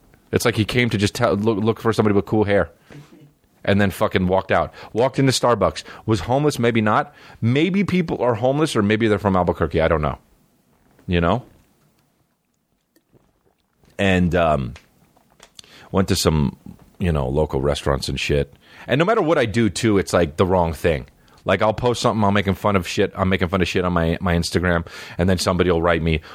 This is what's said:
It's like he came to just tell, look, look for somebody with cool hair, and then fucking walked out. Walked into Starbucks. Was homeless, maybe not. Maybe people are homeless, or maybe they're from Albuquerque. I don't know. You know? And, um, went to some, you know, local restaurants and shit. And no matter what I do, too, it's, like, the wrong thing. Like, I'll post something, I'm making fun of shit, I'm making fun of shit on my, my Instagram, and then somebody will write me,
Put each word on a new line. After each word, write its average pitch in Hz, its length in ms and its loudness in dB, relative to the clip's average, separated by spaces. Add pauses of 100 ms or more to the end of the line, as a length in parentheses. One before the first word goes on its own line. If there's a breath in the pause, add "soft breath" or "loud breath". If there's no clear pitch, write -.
(320)
It's - 140 -2
like - 100 0
he 110 100 0
came 123 240 -2
to 104 80 -2
just 98 160 0
tell, 104 220 0
look, 107 240 -2
look 110 200 -2
for 113 140 0
somebody 107 220 2
with 101 100 2
cool 107 200 0
hair, 98 260 0 (920 loud breath)
and 101 160 2
then 98 120 2
fucking 98 340 -2
walked 95 260 0
out. 82 220 0 (200 loud breath)
Walked 127 260 0
into 135 120 4
Starbucks. 107 520 0 (240 loud breath)
Was 107 140 0
homeless, 139 360 -2
maybe 117 240 0
not. 113 320 0 (260 loud breath)
Maybe 165 440 0
people 170 380 -2
are 120 120 2
homeless, 135 420 0
or 110 60 4
maybe 107 260 2
they're 101 120 2
from 98 160 2
Albuquerque. 85 440 0
I 80 80 2
don't 80 140 2
know. 73 160 -2 (880)
You 87 140 0
know? 95 240 0 (2500)
And, 90 340 2
um, 76 400 0 (1160 loud breath)
went 92 160 0
to 98 80 0
some, 78 420 0 (400)
you 90 140 -2
know, 69 180 -2
local 71 320 -2
restaurants 69 480 -2
and 67 100 -6
shit. 71 320 -2 (360 loud breath)
And 127 100 0
no 165 80 0
matter 220 160 0
what 160 160 2
I 127 80 2
do, 107 240 0
too, 104 300 0
it's, - 140 -2
like, 87 240 0
the 98 100 2
wrong 87 260 2
thing. 78 320 -2 (420 soft breath)
Like, 95 140 0
I'll 110 140 2
post 123 260 -2
something, 110 220 0
I'm 98 100 2
making 98 220 0
fun 104 200 -2
of 90 120 0
shit, 98 260 -2
I'm 95 160 0
making 92 200 0
fun 92 120 0
of 87 60 2
shit 90 180 -2
on 90 80 -2
my, 82 260 0
my 90 140 0
Instagram, 85 540 0 (320 loud breath)
and 90 100 2
then 92 80 2
somebody 90 320 2
will 85 100 2
write 85 220 2
me, 80 200 0 (140 loud breath)